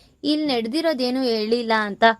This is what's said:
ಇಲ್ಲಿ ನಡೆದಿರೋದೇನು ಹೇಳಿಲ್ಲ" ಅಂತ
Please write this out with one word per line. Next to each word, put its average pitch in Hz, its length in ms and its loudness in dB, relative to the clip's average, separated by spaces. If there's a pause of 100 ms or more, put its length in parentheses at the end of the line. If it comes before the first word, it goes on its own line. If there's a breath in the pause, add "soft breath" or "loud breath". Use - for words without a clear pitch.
(240 soft breath)
ಇಲ್ಲಿ 302 220 0
ನಡೆದಿರೋದೇನು 254 760 -2
ಹೇಳಿಲ್ಲ" 226 540 0
ಅಂತ 208 280 0 (160)